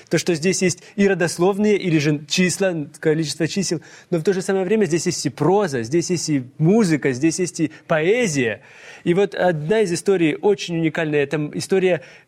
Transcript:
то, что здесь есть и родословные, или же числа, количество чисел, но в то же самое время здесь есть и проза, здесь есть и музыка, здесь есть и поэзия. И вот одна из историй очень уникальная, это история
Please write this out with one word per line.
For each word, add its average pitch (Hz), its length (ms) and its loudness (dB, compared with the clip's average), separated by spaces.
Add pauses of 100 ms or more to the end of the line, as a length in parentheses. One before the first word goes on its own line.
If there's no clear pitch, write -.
то, 170 100 0
что 180 160 0
здесь 175 280 -2
есть 180 200 0 (140)
и 202 120 4
родословные, 190 680 2
или 160 220 0
же 151 280 0
числа, 185 480 0 (260)
количество 160 480 -2
чисел, 175 320 -4 (300)
но 180 80 0
в 156 40 -4
то 202 100 2
же 185 100 -2
самое 190 220 -2
время 214 200 2
здесь 160 220 0
есть - 200 -4
и - 40 -2
проза, 156 520 0
здесь 160 280 -2
есть 165 200 -4
и 139 140 -2 (140)
музыка, 160 540 2
здесь 151 260 0
есть 180 220 -4
и 151 100 0 (160)
поэзия. 156 760 0 (440)
И 175 100 2
вот 196 200 0
одна 180 460 0
из 185 120 0
историй 175 440 0
очень 196 420 0
уникальная, 156 440 0
это 147 320 -4
история 180 480 0 (260)